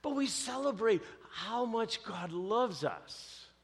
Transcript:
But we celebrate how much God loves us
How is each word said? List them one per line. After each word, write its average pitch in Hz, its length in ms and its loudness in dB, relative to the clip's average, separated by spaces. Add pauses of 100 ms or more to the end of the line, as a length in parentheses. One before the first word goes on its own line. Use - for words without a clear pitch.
But 285 140 -2
we 277 120 2
celebrate 233 760 2 (280)
how 233 360 -2
much 226 360 0
God 175 300 -6
loves 190 520 2
us - 600 -6 (160)